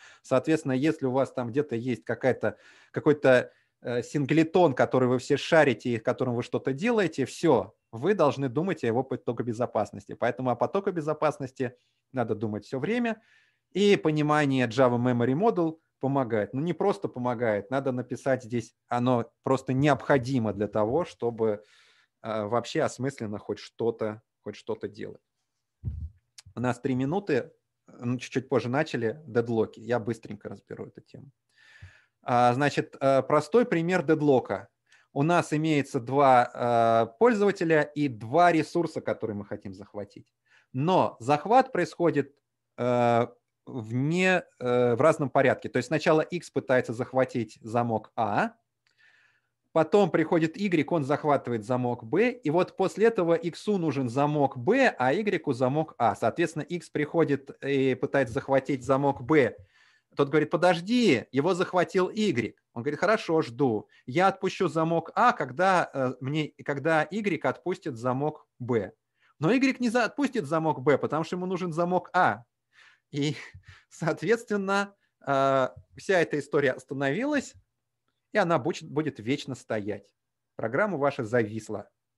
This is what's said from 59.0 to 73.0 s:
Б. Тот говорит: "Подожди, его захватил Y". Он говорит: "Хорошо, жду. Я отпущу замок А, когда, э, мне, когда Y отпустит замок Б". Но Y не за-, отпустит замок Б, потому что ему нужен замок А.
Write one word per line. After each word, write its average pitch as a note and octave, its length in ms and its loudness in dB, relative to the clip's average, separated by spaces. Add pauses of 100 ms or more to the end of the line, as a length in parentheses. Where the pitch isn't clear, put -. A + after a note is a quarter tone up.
Б. B2 340 4 (600)
Тот C#3 120 2
говорит: D3+ 220 2
"Подожди, F3+ 840 2
его D3+ 220 2
захватил F3+ 540 0
Y". D#3 460 -2 (180)
Он A#2 100 -10
говорит: C#3+ 180 -6
"Хорошо, E3+ 420 0
жду. A#2+ 460 -2 (180)
Я E3+ 220 2
отпущу F#3+ 400 -2
замок D#3+ 460 -2
А, A#3 180 4
когда, E3+ 600 0
э, C3 280 -2
мне, D3 320 -4 (120)
когда D3 460 0
Y F#3+ 340 -4
отпустит D3 520 -4
замок B2+ 500 -4 (140)
Б". A2 320 -2 (480)
Но D#3 100 2
Y C4 300 0
не A#3+ 100 0
за-, A#3+ 140 0
отпустит A#3 420 -4
замок D#3 340 0
Б, C3 180 4
потому D3+ 260 -2
что F#3 120 -8
ему F3+ 100 -6
нужен F3+ 260 -6
замок F3 420 -2
А. B2 300 2 (680)